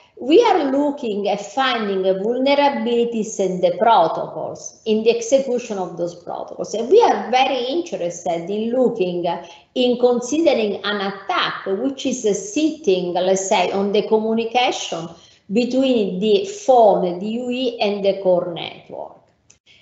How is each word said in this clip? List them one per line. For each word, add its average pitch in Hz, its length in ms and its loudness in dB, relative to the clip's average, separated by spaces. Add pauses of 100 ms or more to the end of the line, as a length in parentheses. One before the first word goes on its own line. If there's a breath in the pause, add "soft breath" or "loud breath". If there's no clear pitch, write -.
(160 loud breath)
we 302 280 4
are 349 260 2
looking 254 580 -2
at 196 160 -2
finding 226 580 -2
the 190 120 2
vulnerabilities 233 1300 0
in 180 200 -2
the 175 200 2
protocols, 165 1040 0
in 220 160 2
the 226 80 4
execution 233 680 0
of 170 200 -6
those 170 180 -4
protocols. - 580 -10
And 233 160 -6
we 415 140 8
are 220 300 2
very 262 320 2
interested 175 840 -4
in 214 220 -4
looking, 185 560 0
uh, 170 180 -4 (300 loud breath)
in 247 240 2
considering 247 840 2
an 208 160 -4
attack 196 680 -4
which 240 400 -4
is, 247 180 -4
uh, 208 80 2
sitting, 185 840 -2
let's 190 340 0
say, 190 240 2
on 202 180 0
the 202 160 0
communication 220 1040 -2 (440 loud breath)
between 240 680 0
the 202 240 2 (200)
phone, 185 540 4
the 196 80 -6
U 240 240 -6
E, 247 300 -4
and 202 240 -2
the 196 180 0
core 175 320 2
network. - 640 -12 (640 soft breath)